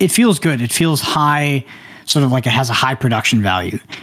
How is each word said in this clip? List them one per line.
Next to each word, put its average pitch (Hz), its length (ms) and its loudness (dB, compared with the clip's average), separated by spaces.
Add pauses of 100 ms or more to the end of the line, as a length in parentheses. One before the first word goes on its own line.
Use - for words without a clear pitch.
it 190 80 2
feels 214 300 2
good. 143 240 0
It 117 100 -4
feels 160 300 0
high, 147 600 0 (440)
sort 147 180 2
of 127 80 2
like 127 140 0
it 113 80 0
has 123 160 0
a - 20 -4
high 131 220 0
production 113 480 0
value. 92 360 -2 (240)